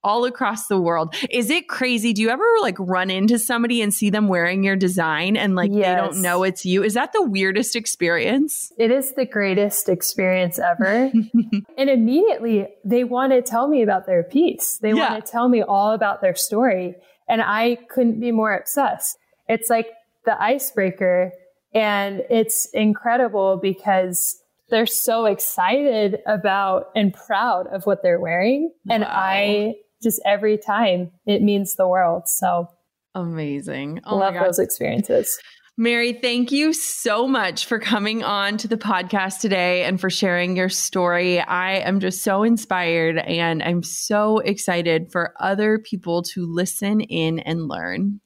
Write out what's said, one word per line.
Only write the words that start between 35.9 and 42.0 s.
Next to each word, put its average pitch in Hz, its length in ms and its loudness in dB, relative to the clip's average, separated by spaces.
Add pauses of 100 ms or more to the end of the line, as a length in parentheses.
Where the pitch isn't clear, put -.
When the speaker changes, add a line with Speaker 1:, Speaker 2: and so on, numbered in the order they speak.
Speaker 1:
thank 240 380 -2
you 294 220 2
so 240 560 -2
much 214 380 -2
for 226 120 -2
coming 214 460 -2
on 202 340 -2
to 220 80 -8
the 220 100 -2
podcast 190 640 -2
today 180 440 0
and 185 160 -2
for 190 100 -2
sharing 180 460 0
your 185 120 0
story. 175 680 0
I 180 360 -2
am 190 260 0